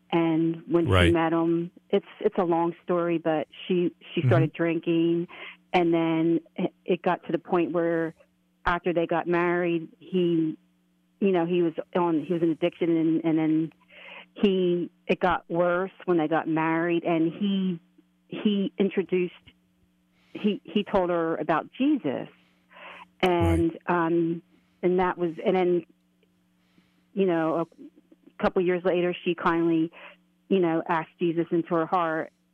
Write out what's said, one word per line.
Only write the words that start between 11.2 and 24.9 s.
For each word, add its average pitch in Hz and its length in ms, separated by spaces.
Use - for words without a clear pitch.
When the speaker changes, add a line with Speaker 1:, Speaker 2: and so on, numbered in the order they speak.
Speaker 1:
you 196 100
know, 170 160
he 175 160
was 165 100
on, 170 300
he 160 80
was 165 100
in 170 80
addiction, 170 460
and, 160 280
and 160 140
then 156 340
he, 180 480
it 185 140
got 180 280
worse 175 440
when 175 120
they 156 80
got 156 220
married, 165 560
and 165 280
he, 190 460
he 202 500
introduced, 185 580
he, 202 320
he - 180
told 185 280
her 165 260
about 156 300
Jesus, 180 480
and, 170 480
Speaker 2:
Right. 175 180
Speaker 1:
um, 170 360
and 180 160